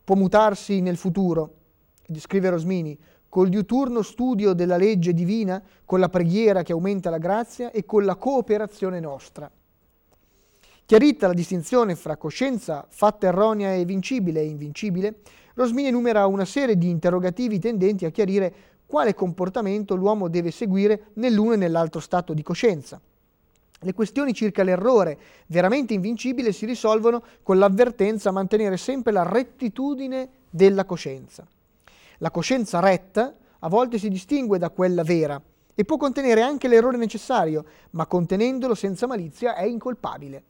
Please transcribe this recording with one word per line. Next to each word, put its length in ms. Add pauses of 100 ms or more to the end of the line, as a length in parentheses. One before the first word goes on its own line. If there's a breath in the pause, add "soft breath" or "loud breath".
può 140
mutarsi 640
nel 160
futuro, 600 (500)
descrive 440
Rosmini, 480 (300 soft breath)
col 220
diuturno 540
studio 500
della 240
legge 360
divina, 480 (220 soft breath)
con 160
la 80
preghiera 560
che 80
aumenta 380
la 80
grazia 540
e 140
con 200
la 100
cooperazione 840
nostra. 500 (1300 soft breath)
Chiarita 420
la 60
distinzione 640
fra 220
coscienza 720
fatta 380
erronea 460
e 120
vincibile 560
e 40
invincibile, 760 (360 soft breath)
Rosmini 320
enumera 380
una 180
serie 340
di 120
interrogativi 720
tendenti 460
a 40
chiarire 440 (380 soft breath)
quale 220
comportamento 840
l'uomo 320
deve 240
seguire 640
nell'uno 400
e 20
nell'altro 460
stato 320
di 100
coscienza. 560 (800)
Le 140
questioni 400
circa 300
l'errore 540 (300 soft breath)
veramente 460
invincibile 580
si 140
risolvono 580 (180 soft breath)
con 160
l'avvertenza 680
a 60
mantenere 420
sempre 380
la 100
rettitudine 1040 (220)
della 340
coscienza. 640 (680 soft breath)
La 140
coscienza 500
retta 520 (260 soft breath)
a 100
volte 280
si 120
distingue 480
da 140
quella 320
vera 380 (320)
e 120
può 100
contenere 460
anche 260
l'errore 300
necessario, 680 (280 soft breath)
ma 140
contenendolo 680
senza 320
malizia 480
è 80
incolpabile. 840